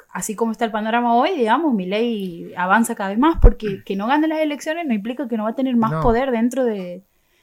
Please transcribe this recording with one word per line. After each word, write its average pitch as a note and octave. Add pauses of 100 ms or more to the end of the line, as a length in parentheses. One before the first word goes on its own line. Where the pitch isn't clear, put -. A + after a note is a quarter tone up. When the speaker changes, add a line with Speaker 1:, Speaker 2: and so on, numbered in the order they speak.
(140)
Speaker 1:
así F#3+
como A3+
está A3
el A3+
panorama A3+
hoy, E4
digamos, C4
Milei F#3+
avanza G#3
cada G3
vez G#3
más, D#4+
porque G#3
que G3
no G3+
gane D4+
las D#4
elecciones D#4
no B3
implica A#3
que A#3
no G#3+
va A3
a A3+
tener C4
más A3+
Speaker 2:
No. D#3+
Speaker 1:
poder B3
dentro A#3+
de, F#3+ (400)